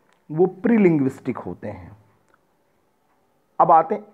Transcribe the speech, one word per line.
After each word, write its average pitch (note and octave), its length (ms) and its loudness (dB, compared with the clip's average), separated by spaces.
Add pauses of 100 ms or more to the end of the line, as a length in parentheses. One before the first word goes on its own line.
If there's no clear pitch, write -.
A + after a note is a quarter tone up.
(320)
वो D#3+ 140 2
प्रीलिंग्विस्टिक E3+ 920 0
होते F#2 300 -14
हैं। F#2 240 -16 (1700)
अब E3+ 120 2
आते E3 240 2
हैं G#3 80 -12 (100)